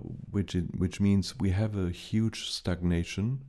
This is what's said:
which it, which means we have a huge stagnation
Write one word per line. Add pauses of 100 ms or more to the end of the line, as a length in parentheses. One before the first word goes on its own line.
(320)
which
it,
which
means
we
have
a
huge
stagnation